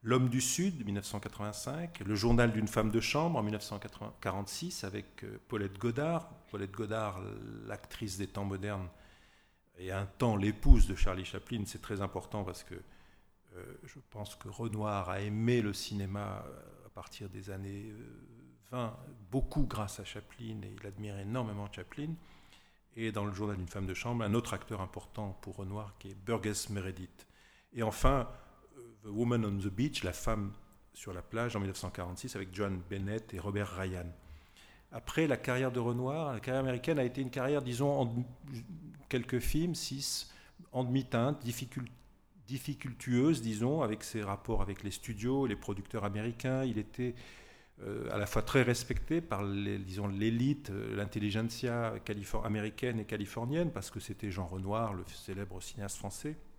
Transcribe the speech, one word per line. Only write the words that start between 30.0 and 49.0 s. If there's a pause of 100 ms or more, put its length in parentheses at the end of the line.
La
femme (400)
sur
la
plage
en
mille
neuf
cent
quarante-six
avec
Joan
Bennett
et
Robert
Ryan. (840)
Après,
la
carrière
de
Renoir,
la
carrière
américaine
a
été
une
carrière,
disons,
en (840)
quelques
films,
six, (380)
en
demi-teinte,
difficul-, (580)
difficultueuse,
disons,
avec
ses
rapports
avec
les
studios,
les
producteurs
américains.
Il
était, (680)
euh,
à
la
fois
très
respecté